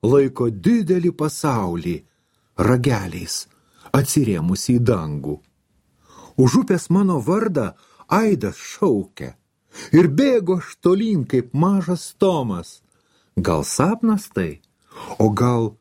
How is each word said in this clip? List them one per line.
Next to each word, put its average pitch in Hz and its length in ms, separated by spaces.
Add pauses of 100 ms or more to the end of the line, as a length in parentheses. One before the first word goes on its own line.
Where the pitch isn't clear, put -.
laiko 131 480
didelį 175 680
pasaulį 101 760 (640)
rageliais 98 880 (460)
atsirėmusi 110 840
į 123 80
dangų. 76 500 (1000)
Už 131 260
upės 190 280
mano 185 300
vardą 165 520 (360)
aidas 165 500
šaukia 101 760 (580)
ir 170 160
bėgu 190 520
aš - 200
tolyn 190 440
kaip 123 300
mažas 180 640
Tomas. 127 640 (540)
Gal 80 280
sapnas 214 680
tai, 82 300 (560)
o 110 100
gal 117 520